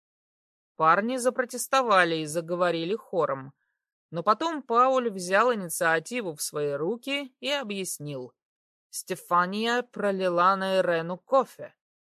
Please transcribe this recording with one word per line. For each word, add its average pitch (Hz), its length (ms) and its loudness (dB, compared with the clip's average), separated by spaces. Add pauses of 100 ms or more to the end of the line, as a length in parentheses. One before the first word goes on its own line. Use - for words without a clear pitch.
(760)
Парни 196 420 4
запротестовали 240 1000 2
и 156 80 -4
заговорили 170 680 -2
хором. 139 580 -4 (580)
Но 160 120 -6
потом 294 380 0
Пауль 247 480 2
взял 196 440 2
инициативу 175 840 -2
в - 60 -10
свои 147 320 -4
руки 240 680 -4
и 247 100 -6
объяснил. 185 840 -6 (560)
"Стефания 190 960 -2
пролила 190 760 2
на 190 220 0
Ирену 175 380 0
кофе", - 560 -2 (300)